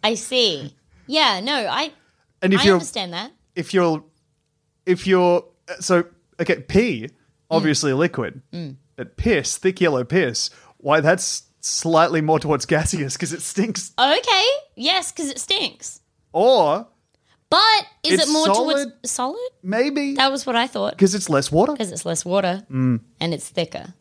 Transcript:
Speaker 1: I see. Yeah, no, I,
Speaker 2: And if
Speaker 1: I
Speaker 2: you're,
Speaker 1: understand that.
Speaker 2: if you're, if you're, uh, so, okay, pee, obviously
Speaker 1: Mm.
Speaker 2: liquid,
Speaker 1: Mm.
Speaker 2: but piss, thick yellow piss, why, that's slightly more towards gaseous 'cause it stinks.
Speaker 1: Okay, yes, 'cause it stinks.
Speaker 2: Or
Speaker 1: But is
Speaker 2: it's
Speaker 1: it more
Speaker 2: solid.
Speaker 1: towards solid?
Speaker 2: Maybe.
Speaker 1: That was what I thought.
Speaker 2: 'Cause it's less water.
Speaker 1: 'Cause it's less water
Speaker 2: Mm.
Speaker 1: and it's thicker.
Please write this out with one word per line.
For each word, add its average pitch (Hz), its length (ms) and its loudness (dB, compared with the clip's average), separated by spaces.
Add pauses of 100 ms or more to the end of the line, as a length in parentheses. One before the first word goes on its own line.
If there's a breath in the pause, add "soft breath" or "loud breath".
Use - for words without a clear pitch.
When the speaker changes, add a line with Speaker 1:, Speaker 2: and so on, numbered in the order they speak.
Speaker 1:
I 220 120 0
see. 208 600 -2 (320)
Yeah, 254 340 0
no, 269 140 -4
I, 240 380 -4 (500)
Speaker 2:
And 185 100 2
if 196 80 4
Speaker 1:
I - 40 2
Speaker 2:
you're, 196 100 6
Speaker 1:
understand 175 400 -4
that. 214 180 -10 (220)
Speaker 2:
if - 180 -8
you're, 170 320 2 (800)
if 180 220 0
you're, 180 380 4 (240)
uh, - 120 -10
so, 175 240 2 (360)
okay, 165 200 0
pee, 156 480 0 (420)
obviously 151 420 2
Speaker 1:
Mm. 131 60 0
Speaker 2:
liquid, 165 440 -2 (100)
Speaker 1:
Mm. 156 240 -12 (200)
Speaker 2:
but - 200 -12
piss, 190 400 -2
thick 190 240 -2
yellow 143 240 2
piss, 143 460 0 (280 soft breath)
why, 147 220 2
that's 165 440 0 (160)
slightly 165 600 2
more 156 180 2
towards 151 280 -2
gaseous 156 500 -2
'cause 151 160 -6
it 165 80 -10
stinks. - 580 -4
Speaker 1:
Okay, 381 480 2 (300)
yes, 339 360 -2
'cause 302 160 -6
it 277 100 -8
stinks. - 640 -6 (320)
Speaker 2:
Or 202 540 4 (640)
Speaker 1:
But 415 380 4 (160)
is 330 180 0
Speaker 2:
it's 294 80 2
Speaker 1:
it 302 40 0
more 311 140 2
Speaker 2:
solid. 277 280 2
Speaker 1:
towards 277 360 -4
solid? 392 400 -6 (120)
Speaker 2:
Maybe. 277 540 -2
Speaker 1:
That 269 160 2
was 277 120 -6
what 247 120 -2
I 233 100 0
thought. 208 320 -6
Speaker 2:
'Cause 190 160 4
it's 185 160 -6
less 135 220 0
water. 202 220 4
Speaker 1:
'Cause 208 180 -6
it's 165 120 -10
less 170 200 -4
water 190 460 -2
Speaker 2:
Mm. 127 300 0 (200)
Speaker 1:
and 170 120 -2
it's - 160 -8
thicker. - 520 -8